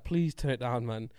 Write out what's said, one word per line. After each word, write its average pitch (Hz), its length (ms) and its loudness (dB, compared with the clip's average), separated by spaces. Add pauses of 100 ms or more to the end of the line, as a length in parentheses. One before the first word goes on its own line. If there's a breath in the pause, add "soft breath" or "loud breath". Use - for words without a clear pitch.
Please 170 300 2
turn - 180 0
it 127 80 0
down, 120 260 0
man. 113 340 -4